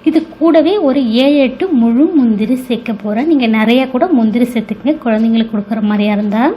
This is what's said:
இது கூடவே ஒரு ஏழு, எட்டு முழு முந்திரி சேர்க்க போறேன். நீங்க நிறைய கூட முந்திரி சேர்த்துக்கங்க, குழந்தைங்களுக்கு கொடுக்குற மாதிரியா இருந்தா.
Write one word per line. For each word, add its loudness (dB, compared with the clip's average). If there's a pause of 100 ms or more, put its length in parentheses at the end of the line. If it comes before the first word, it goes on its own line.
இது 2 (160)
கூடவே 2 (160)
ஒரு 0 (220)
ஏழு, 2
எட்டு -4 (160)
முழு 2 (140)
முந்திரி 0 (100)
சேர்க்க -6 (100)
போறேன். -2
நீங்க 2 (100)
நிறைய 2 (120)
கூட 2 (140)
முந்திரி 2
சேர்த்துக்கங்க, -4 (100)
குழந்தைங்களுக்கு 0
கொடுக்குற -4 (100)
மாதிரியா 0
இருந்தா. -2 (120)